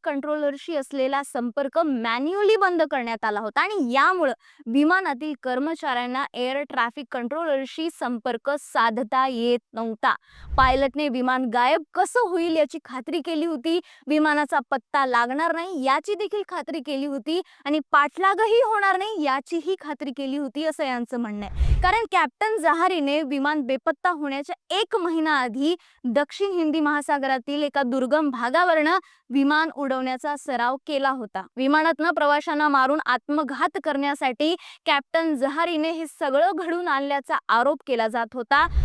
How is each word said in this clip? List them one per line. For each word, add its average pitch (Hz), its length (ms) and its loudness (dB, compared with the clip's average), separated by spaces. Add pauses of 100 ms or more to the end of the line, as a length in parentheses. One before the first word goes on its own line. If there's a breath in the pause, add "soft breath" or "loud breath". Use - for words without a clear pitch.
कंट्रोलरशी 294 720 -2
असलेला 269 500 -2
संपर्क 262 520 -4
मॅन्युअली 302 800 2
बंद 359 340 2
करण्यात 233 340 -4
आला 208 160 0
होता 220 200 -2
आणि 349 320 0
यामुळं 294 400 2 (340 loud breath)
विमानातील 302 680 0 (100)
कर्मचाऱ्यांना 254 840 -4 (100)
एअर 254 220 -4
ट्रॅफिक 262 540 -4
कंट्रोलरशी 277 800 -4 (120)
संपर्क 247 500 -4 (100)
साधता 240 680 0
येत 240 320 0 (140)
नव्हता. 226 440 -2 (400 loud breath)
पायलटने 269 520 4
विमान 254 360 0
गायब 247 380 2 (120)
कसं 381 340 2
होईल 339 280 0
याची 320 280 0
खात्री 269 400 -6
केली 320 200 -2
होती, 330 360 -2 (260 loud breath)
विमानाचा 294 520 2 (120)
पत्ता 277 360 0
लागणार 262 480 0
नाही 330 300 -6
याची 302 300 0
देखील 403 340 -4
खात्री 330 380 -6
केली 277 200 -4
होती 294 340 -4 (240 soft breath)
आणि 294 160 0 (100)
पाठलागही 392 720 4
होणार 403 360 2
नाही 392 260 -4
याचीही 302 560 -2
खात्री 294 360 -8
केली 269 200 -4
होती, 285 280 -4
असं 311 200 -2
यांचं 247 360 -4
म्हणणं 208 260 -6
आहे. - 360 2
कारण 415 300 4
कॅप्टन 392 500 2
जहारीने 320 600 2
विमान 285 380 0
बेपत्ता 269 500 0
होण्याच्या 294 680 -4
एक 427 200 0
महिना 320 440 0
आधी 254 260 -2
की 339 100 2 (280 soft breath)
दक्षिण 285 480 0
हिंदी 320 280 2
महासागरातील 285 840 0
एका 285 200 0
दुर्गम 262 480 2
भागावरनं 311 680 2 (320 soft breath)
विमान 285 440 2
उडवण्याचा 262 640 -4
सराव 247 380 -2 (100)
केला 277 240 0
होता. 220 320 -8 (140)
विमानातनं 311 540 2
प्रवाशांना 302 580 2
मारून 277 380 4
आत्मघात 285 800 -2
करण्यासाठी 285 680 0 (320 loud breath)
कॅप्टन 320 480 0
जहारीने 302 560 -2
हे 330 180 -6
सगळं 302 460 0
घडवून 339 340 -4
आणल्याचा 277 500 -2 (100)
आरोप 262 380 2
केला 233 220 0
जात 233 260 -4
होता. 277 320 2 (180)